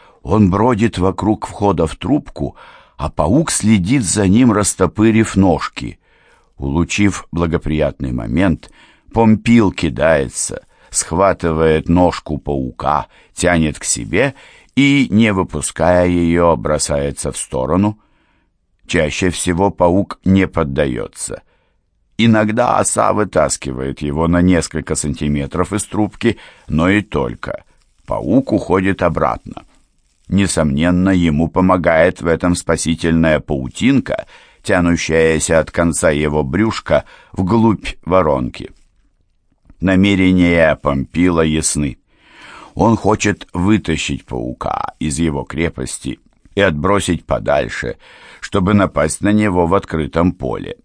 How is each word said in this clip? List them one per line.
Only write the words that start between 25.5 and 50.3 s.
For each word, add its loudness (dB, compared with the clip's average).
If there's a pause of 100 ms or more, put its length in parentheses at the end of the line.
из -4
трубки, -2 (300)
но 0
и 2
только. -8 (420)
Паук -2
уходит 0
обратно. -2 (640)
Несомненно, 0
ему 2
помогает 2
в -4
этом 0
спасительная 0
паутинка, -2 (360)
тянущаяся 2
от 0
конца 0
его 0
брюшка -2 (280)
вглубь 0
воронки. 0 (1080)
Намерения 4
Помпила 0
ясны. -2 (760)
Он 2
хочет 0
вытащить -2
паука -8
из -4
его -2
крепости -8 (360)
и 0
отбросить 0
подальше, -2 (440)
чтобы 0
напасть 0
на 0
него 2
в 0
открытом 0